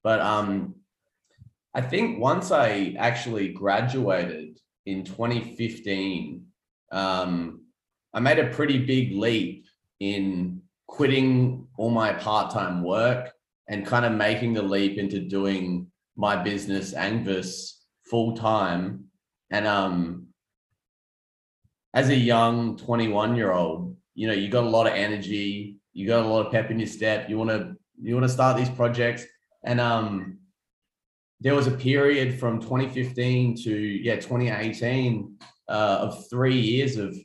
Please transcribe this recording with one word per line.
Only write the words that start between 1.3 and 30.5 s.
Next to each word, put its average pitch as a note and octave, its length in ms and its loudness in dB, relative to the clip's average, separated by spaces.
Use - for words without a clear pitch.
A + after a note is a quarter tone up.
I C3+ 80 -2
think E3 400 -2
once E3 300 2
I G#2 480 2
actually A2+ 500 -2
graduated F#2+ 1080 0
in F#2+ 220 -6
twenty A#2 500 -4
fifteen, G2 880 -4
um, F2+ 720 -2
I A2+ 80 -4
made D3 180 4
a B2+ 120 2
pretty C#3+ 340 0
big B2+ 300 2
leap A2 500 0
in G2 600 -2
quitting C3 800 2
all A2+ 120 0
my A2 220 2
part-time G2 720 -2
work A2+ 480 0
and G2+ 180 -6
kind A#2+ 180 2
of A#2 80 2
making A2 400 0
the G#2+ 100 0
leap G2 360 0
into G2 220 -4
doing F#2 680 -2
my G2+ 220 0
business, G2 560 -4
Angvis, F#2 800 -4
full-time. A2 1000 -2
And, G#2 160 0
um, F2+ 600 -2
as B2+ 140 4
a C3+ 80 6
young A#2 600 4
twenty-one-year-old, G#2 1200 0
you G#2+ 100 -4
know, G#2+ 80 0
you G2 140 -2
got A#2+ 160 2
a A#2 40 0
lot A2+ 200 4
of - 60 0
energy, G2+ 840 -4
you G2 160 -6
got A#2 160 4
a A2 40 0
lot A2 160 2
of - 80 -6
pep A2+ 200 0
in A2 80 -2
your G#2 80 -2
step. G#2+ 420 -2
You A2 80 -2
wanna, G#2+ 360 -2
you A#2 120 -2
wanna B2+ 140 4
start B2+ 280 4
these B2 140 0
projects. A#2+ 540 0
And, B2 160 0
um, G#2+ 580 -2